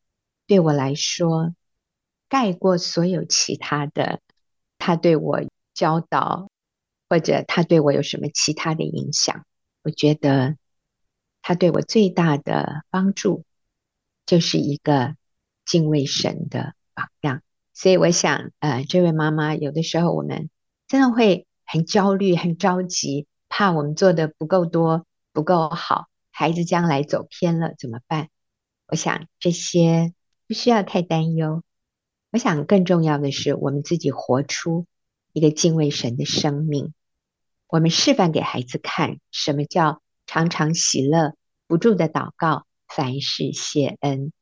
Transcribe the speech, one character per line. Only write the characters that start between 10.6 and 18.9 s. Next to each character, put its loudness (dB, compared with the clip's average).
她 -2
对 2
我 4
最 4
大 2
的 -4
帮 0
助， -2
就 6
是 0
一 -2
个 0
敬 2
畏 2
神 -4
的 -8
榜 -8
样。 -4
所 2
以 6
我 4
想， 0
呃， -2
这 2